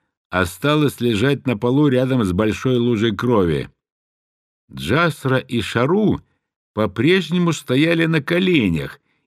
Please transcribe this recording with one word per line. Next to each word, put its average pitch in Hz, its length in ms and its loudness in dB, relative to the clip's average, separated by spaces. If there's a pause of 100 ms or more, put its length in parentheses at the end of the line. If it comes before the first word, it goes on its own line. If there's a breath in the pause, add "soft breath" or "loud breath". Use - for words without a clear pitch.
(280)
осталась 139 720 -2
лежать 120 460 0
на 120 100 -2
полу 131 320 2
рядом 127 360 0
с 92 80 0
большой 107 440 0
лужей 117 380 0
крови. 92 540 0 (1040)
Джасра 131 680 0
и 120 220 -4
Шару 143 600 0 (540)
по-прежнему 156 800 0
стояли 160 540 0
на 160 160 0
коленях, 135 800 0 (260)